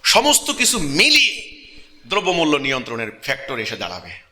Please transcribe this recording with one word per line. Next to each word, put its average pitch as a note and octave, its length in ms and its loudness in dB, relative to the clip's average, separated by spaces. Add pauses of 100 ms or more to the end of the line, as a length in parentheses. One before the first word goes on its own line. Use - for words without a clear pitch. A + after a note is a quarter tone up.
সমস্ত C#4 480 4
কিছু A#3+ 280 0
মিলিয়ে A3 840 2 (420)
দ্রব্যমূল্য F3 500 2
নিয়ন্ত্রণের A#2+ 680 -4
ফ্যাক্টর C3 360 -6
এসে A2 160 -6
দাঁড়াবে। F2+ 340 -10 (220)